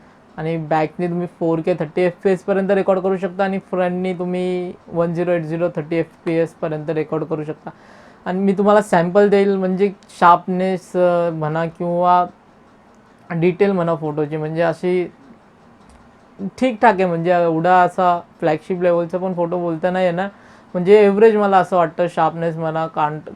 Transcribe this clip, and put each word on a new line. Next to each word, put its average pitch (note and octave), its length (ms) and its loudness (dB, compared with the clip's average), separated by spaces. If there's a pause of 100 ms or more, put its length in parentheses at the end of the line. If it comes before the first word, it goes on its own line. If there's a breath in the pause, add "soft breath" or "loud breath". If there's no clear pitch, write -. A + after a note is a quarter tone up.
(380 soft breath)
आणि E3 200 -4
बॅकने D#3 500 -2
तुम्ही F3 200 -4 (120)
फोर E3 200 0
के F3+ 140 -2
थर्टी E3 280 -4
एफ F3 120 0 (100)
पी G3+ 60 2
एसपर्यंत F#3+ 420 -2
रेकॉर्ड F#3+ 280 2
करू F#3+ 180 -2
शकता F#3 260 -4
आणि F#3+ 160 -4
फ्रंटनी F3+ 540 -4
तुम्ही F3+ 600 -6 (140)
वन E3+ 260 -2
झिरो E3+ 180 -2
एट E3+ 120 0
झिरो E3 320 -4
थर्टी D#3+ 200 -6
एफ E3 120 -2 (180)
पी E3+ 80 -2
एसपर्यंत D#3 560 -4
रेकॉर्ड D#3 340 -4
करू D#3 200 -6
शकता. D3+ 260 -12 (560 loud breath)
आणि F#3 140 -4
मी G3 140 2
तुम्हाला G#3 280 4
सॅम्पल G3+ 480 2
देईल, G3 260 2
म्हणजे F#3+ 360 0 (280)
शार्पनेस, F3+ 760 2
अ, F3 380 2
म्हणा D#3+ 320 -4
किंवा F3 600 0 (1040)
डिटेल F3 400 2
म्हणा E3+ 240 0
फोटोची, D3+ 420 -4
म्हणजे D#3 240 -4
अशी F3 500 -2 (1500)
ठीकठाक A#3+ 340 2
आहे, F#3+ 120 0
म्हणजे E3+ 260 0
एवढा E3+ 440 2
असा F3+ 440 2 (200)
फ्लॅगशिप E3 420 -2
लेवलचा E3+ 360 0
पण F#3 160 -4
फोटो F3 260 -4
बोलता E3+ 320 -4
नाही F#3 140 0
येणार, F3+ 240 -2 (440 loud breath)
म्हणजे G3+ 320 6
ॲव्हरेज G#3 300 6
मला G3+ 220 2
असं F3+ 200 2
वाटतं. E3+ 300 0
शार्पनेस E3 500 -2
म्हणा, D#3+ 300 -4
कांट-, D3+ 480 -6